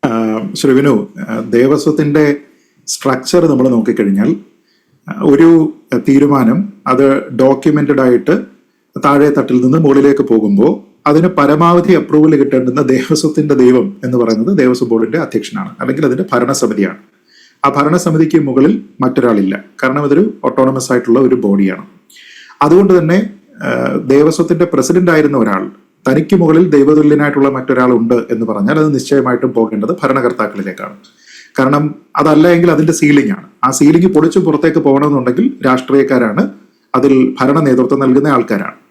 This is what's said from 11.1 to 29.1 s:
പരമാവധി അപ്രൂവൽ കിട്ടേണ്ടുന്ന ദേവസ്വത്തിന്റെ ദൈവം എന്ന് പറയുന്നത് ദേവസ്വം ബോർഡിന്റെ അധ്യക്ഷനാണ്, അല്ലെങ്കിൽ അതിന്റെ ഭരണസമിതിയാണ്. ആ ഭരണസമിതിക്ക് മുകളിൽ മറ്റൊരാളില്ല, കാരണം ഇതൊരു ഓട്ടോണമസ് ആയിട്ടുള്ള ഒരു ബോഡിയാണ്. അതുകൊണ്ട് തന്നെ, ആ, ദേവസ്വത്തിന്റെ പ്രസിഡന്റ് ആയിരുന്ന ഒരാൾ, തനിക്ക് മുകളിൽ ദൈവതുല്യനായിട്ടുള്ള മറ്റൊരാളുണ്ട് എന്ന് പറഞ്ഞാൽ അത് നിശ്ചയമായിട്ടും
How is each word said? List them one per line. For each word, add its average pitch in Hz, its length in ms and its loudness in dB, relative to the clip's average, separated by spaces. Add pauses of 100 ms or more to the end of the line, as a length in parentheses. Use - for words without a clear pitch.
പരമാവധി 170 640 2
അപ്രൂവൽ 151 440 2
കിട്ടേണ്ടുന്ന 131 460 0
ദേവസ്വത്തിന്റെ 151 720 -2
ദൈവം 127 500 2
എന്ന് 123 140 -4
പറയുന്നത് 117 400 0
ദേവസ്വം 127 300 0
ബോർഡിന്റെ 117 300 -2
അധ്യക്ഷനാണ്, 110 520 -8 (100)
അല്ലെങ്കിൽ 135 260 -4
അതിന്റെ 143 260 -2
ഭരണസമിതിയാണ്. 120 640 -2 (680)
ആ 143 40 2
ഭരണസമിതിക്ക് 156 760 0
മുകളിൽ 135 400 0 (180)
മറ്റൊരാളില്ല, 113 640 0 (180)
കാരണം 135 220 -4
ഇതൊരു 160 300 0 (100)
ഓട്ടോണമസ് 131 480 -2
ആയിട്ടുള്ള 120 260 0
ഒരു 131 160 2
ബോഡിയാണ്. 98 520 -2 (760)
അതുകൊണ്ട് 185 360 4
തന്നെ, 170 320 0 (320)
ആ, 123 340 -4
ദേവസ്വത്തിന്റെ 160 680 0
പ്രസിഡന്റ് 175 460 0
ആയിരുന്ന 147 280 0
ഒരാൾ, 101 320 -2 (400)
തനിക്ക് 156 260 0
മുകളിൽ 165 340 2
ദൈവതുല്യനായിട്ടുള്ള 147 800 2
മറ്റൊരാളുണ്ട് 127 680 0
എന്ന് 113 320 -4
പറഞ്ഞാൽ 107 320 -2
അത് 156 160 0
നിശ്ചയമായിട്ടും 127 580 -2